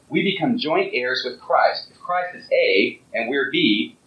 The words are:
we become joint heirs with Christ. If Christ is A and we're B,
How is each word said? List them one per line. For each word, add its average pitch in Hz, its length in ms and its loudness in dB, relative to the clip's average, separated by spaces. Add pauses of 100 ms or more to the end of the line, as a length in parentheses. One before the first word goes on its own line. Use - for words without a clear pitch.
we 180 140 0
become 151 340 0
joint 170 380 0
heirs 127 300 -2
with 123 160 -8
Christ. - 500 2
If - 80 -20
Christ 180 380 -4
is - 160 -18
A 120 480 2 (120)
and 117 160 -4
we're 139 220 -2
B, 120 460 0 (100)